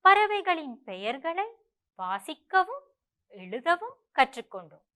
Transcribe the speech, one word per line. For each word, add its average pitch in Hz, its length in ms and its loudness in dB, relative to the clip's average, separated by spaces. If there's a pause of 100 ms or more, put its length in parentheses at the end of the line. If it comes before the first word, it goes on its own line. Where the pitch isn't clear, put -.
பறவைகளின் 381 760 4 (100)
பெயர்களை 269 600 -6 (520)
வாசிக்கவும் 370 840 -2 (560)
எழுதவும் 330 560 -4 (180)
கற்றுக்கொண்டோம். 202 800 -4